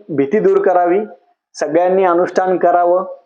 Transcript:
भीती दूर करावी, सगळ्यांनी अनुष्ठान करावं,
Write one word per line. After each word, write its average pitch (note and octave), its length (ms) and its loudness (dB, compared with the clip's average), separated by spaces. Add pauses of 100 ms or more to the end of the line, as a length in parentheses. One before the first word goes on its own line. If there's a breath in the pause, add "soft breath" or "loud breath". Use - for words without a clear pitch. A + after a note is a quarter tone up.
भीती C#3 300 -2
दूर G3 260 2
करावी, F3+ 360 2 (560)
सगळ्यांनी F3+ 480 0
अनुष्ठान F3+ 540 0
करावं, F3 460 2 (220)